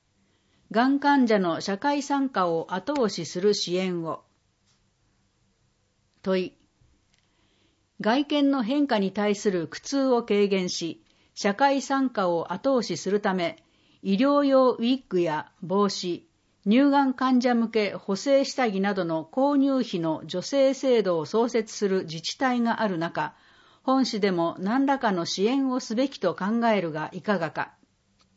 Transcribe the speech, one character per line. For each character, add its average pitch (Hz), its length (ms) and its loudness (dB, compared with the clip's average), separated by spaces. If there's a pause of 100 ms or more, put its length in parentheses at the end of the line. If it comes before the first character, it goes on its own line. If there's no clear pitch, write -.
(720)
が 226 160 2
ん 277 140 2
患 277 280 4
者 214 100 4
の 170 220 0
社 202 160 -6
会 285 260 -2
参 277 280 -2
加 185 160 0
を 165 240 -2
後 185 240 -4
押 233 160 0
し 170 160 -8
す 180 140 -8
る 208 120 2
支 180 240 -2
援 180 280 -2
を。 156 200 -8 (2000)
問 185 180 0
い。 - 160 -8 (1400)
外 233 240 2
見 285 260 2
の 269 120 0
変 277 240 0
化 220 120 0
に 190 140 0
対 208 220 0
す 208 160 -2
る 170 180 -2
苦 - 140 -14
痛 269 260 -2
を 240 140 2
軽 208 260 2
減 185 220 -2
し、 - 340 -8 (300)
社 202 200 0
会 277 280 2
参 269 260 0
加 208 200 -2
を 170 240 -2
後 269 220 0
押 233 120 0
し 170 100 -6
す 185 140 -6
る 202 100 0
た 196 140 -2
め、 175 280 -4 (400)
医 196 120 0
療 285 280 4
用 262 280 4
ウ 220 100 -2
ィ 240 140 2
ッ 269 120 -8
グ 180 140 0
や 151 400 -2
帽 196 300 0
子、 - 360 -8 (380)
乳 240 200 4
が 277 200 4
ん 262 80 0
患 262 300 2
者 247 120 2
向 233 140 0
け 208 240 0
補 196 240 -4
正 277 300 2
下 247 240 -2
着 190 100 -2
な 202 140 0
ど 190 100 -2
の 160 260 -4
購 285 260 2
入 269 240 2
費 196 200 -2
の 160 260 -2
助 180 140 -6
成 269 320 2
制 254 300 2
度 175 160 0
を 151 80 -4
創 226 240 0
設 220 260 -2
す 208 100 -2
る 190 180 0
自 165 180 -12
治 - 160 -8
体 247 240 0
が 233 180 -2
あ 220 80 0
る 185 80 -2
中、 160 380 -4 (480)
本 262 240 2
市 214 140 -4
で 196 100 2
も 170 280 0
何 240 280 0
ら 277 120 2
か 226 140 0
の 170 140 -2
支 190 200 -2
援 269 240 0
を 247 80 -2
す 233 160 -8
べ 262 140 0
き - 100 -12
と 165 160 -2
考 233 340 -2
え 208 120 2
る 170 120 -4
が 151 200 -8
い 180 80 -12
か 202 180 -2
が 160 120 -4
か。 - 240 -8 (640)